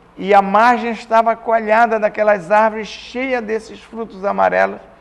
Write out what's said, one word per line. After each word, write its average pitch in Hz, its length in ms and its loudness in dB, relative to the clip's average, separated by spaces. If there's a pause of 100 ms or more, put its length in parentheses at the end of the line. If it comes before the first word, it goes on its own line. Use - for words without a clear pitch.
(180)
e 185 160 0
a 196 80 6
margem 220 500 2
estava 226 440 0
coalhada 226 640 0
daquelas 208 500 0
árvores 214 380 2
cheia 254 540 -6
desses 214 400 -8
frutos 208 420 -12
amarelos, 196 560 0 (220)